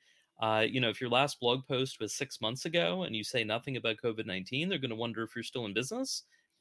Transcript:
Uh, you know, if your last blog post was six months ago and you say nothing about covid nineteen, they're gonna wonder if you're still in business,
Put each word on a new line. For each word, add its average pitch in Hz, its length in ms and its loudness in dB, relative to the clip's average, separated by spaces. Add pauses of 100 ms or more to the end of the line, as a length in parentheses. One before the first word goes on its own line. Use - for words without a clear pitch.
(420)
Uh, 110 260 6
you 127 120 0
know, 120 100 4
if 104 120 -2
your 123 80 -2
last 135 300 4
blog 123 280 2
post 131 320 0
was 107 160 -4
six - 260 -6
months 113 240 -2
ago 175 380 2
and 113 120 -4
you 107 80 -2
say 117 200 0
nothing 117 340 -2
about 113 200 0
covid 110 280 -2
nineteen, 110 420 -2
they're 185 120 0
gonna 123 160 -2
wonder 113 280 -4
if - 120 -8
you're 117 80 -6
still 120 220 -4
in 101 80 -4
business, 220 500 -2 (380)